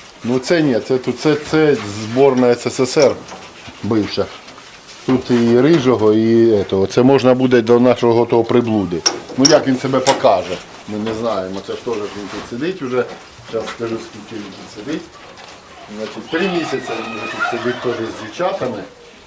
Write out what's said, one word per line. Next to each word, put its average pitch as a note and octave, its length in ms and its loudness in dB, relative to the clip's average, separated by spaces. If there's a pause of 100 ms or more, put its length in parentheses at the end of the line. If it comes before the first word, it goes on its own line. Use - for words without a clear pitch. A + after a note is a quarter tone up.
(240)
Ну A#2+ 140 0
це E3 240 2
ні, B2 180 2
це C3 180 0
тут, B2+ 220 -6
це, D3+ 160 2 (140)
це D3+ 260 4 (260)
зборна B2 480 4
С A#2+ 160 0
С B2 140 -2
С B2+ 160 -2
Р C3 160 6 (720)
бивша. G2+ 440 -2 (800)
Тут B2+ 240 0
і A#2+ 300 4
рижого, B2+ 520 4
і A2+ 480 4
етого. G2 260 0
Це B2 160 2
можна B2+ 320 6
буде B2+ 280 4
до A#2+ 180 4
нашого A#2+ 460 4
того A#2 180 2
приблуди. A2+ 520 0 (420)
Ну C3 120 2
як C3+ 160 4
він C3 120 0
себе C3 220 -2
покаже, F#2+ 580 2 (300)
ми G#2+ 100 -8
не A2 160 -4
знаємо. G2 520 -4
Це A2+ 60 -8
ж G#2 120 -8
теж A#2+ 100 -4
він G2+ 380 -8
тут G2+ 180 -12
сидить D#3+ 320 -6
уже. B2+ 220 -2 (480)
Зараз A2+ 240 -4
скажу, A2+ 200 -6
скільки G#2+ 460 -14
він - 0 - (100)
тут G2 320 -16
сидить. E3 180 -8 (920)
Значить, A2 340 -12
три F3 280 -2
місяці C#3 400 -4
він A2+ 180 -10
вже - 160 -10
тут A2+ 280 -4
сидить A#2+ 220 -4
теж A#2+ 120 -2
з A2 280 -8
дівчатами. C3+ 600 -6 (440)